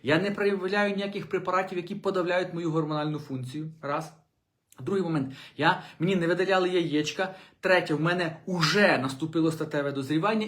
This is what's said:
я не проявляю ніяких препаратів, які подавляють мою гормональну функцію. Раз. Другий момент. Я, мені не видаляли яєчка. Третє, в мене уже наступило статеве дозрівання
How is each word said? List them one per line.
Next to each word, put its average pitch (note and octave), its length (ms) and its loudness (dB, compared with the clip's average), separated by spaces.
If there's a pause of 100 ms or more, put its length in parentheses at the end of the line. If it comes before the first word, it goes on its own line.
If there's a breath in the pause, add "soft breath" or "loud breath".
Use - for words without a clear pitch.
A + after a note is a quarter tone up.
я D#3+ 160 2
не G3+ 120 0
проявляю G3+ 640 0
ніяких G3+ 320 -6
препаратів, F#3 500 -2
які F3 160 -8
подавляють F3+ 600 0
мою E3+ 160 -2
гормональну D3+ 480 0
функцію. C#3 540 -8 (100)
Раз. D3+ 300 -4 (680)
Другий F#3+ 220 0
момент. D3+ 300 -2 (240 loud breath)
Я, E3 260 2 (160 loud breath)
мені F#3 180 2
не E3+ 100 2
видаляли F3+ 420 2
яєчка. E3+ 680 0 (260 loud breath)
Третє, F3 340 4
в C#3+ 60 0
мене E3+ 360 0 (100)
уже F3 520 4
наступило D#3+ 540 0
статеве D3 400 -4
дозрівання D#3+ 560 0